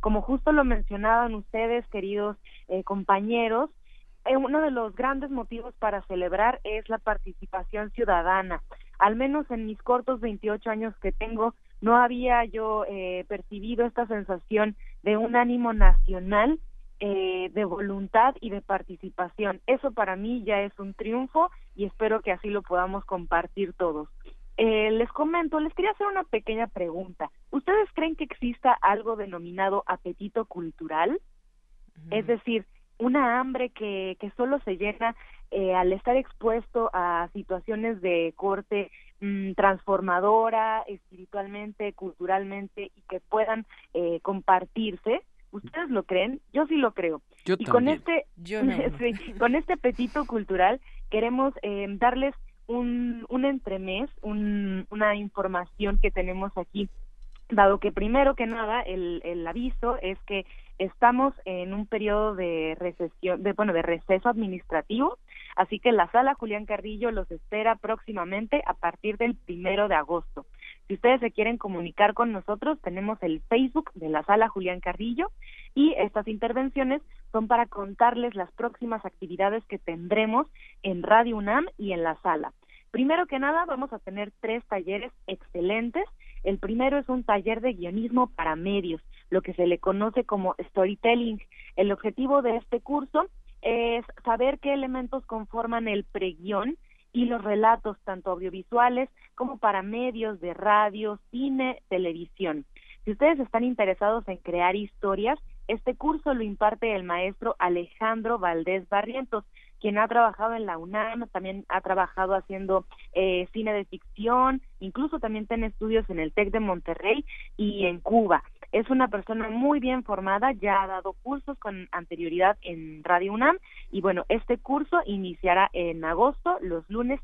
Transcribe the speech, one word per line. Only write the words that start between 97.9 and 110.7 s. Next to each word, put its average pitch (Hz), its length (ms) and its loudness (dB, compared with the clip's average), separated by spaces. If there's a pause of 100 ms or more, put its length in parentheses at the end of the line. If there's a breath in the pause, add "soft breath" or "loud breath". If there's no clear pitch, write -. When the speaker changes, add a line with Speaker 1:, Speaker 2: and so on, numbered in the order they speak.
Speaker 1:
tanto 190 260 -6
audiovisuales 233 800 0 (240 soft breath)
como 254 240 -6
para 202 240 2
medios 220 580 -4
de 170 140 -6
radio, 208 640 2 (120)
cine, 262 580 -2
televisión. 170 760 -2 (400 loud breath)
Si 220 60 -4
ustedes 294 300 4
están 233 240 -2
interesados 214 640 0
en 185 100 -8
crear 175 380 0
historias, 208 600 -2 (280)
este 226 280 -2
curso 302 380 -2
lo 240 100 -2
imparte 214 520 0
el 190 100 -4
maestro 185 540 -2
Alejandro 220 800 0
Valdés 180 500 -2
Barrientos, 220 560 -2 (360 soft breath)
quien 208 180 0
ha 220 100 4
trabajado 226 460 4
en 226 120 -4
la 175 120 -4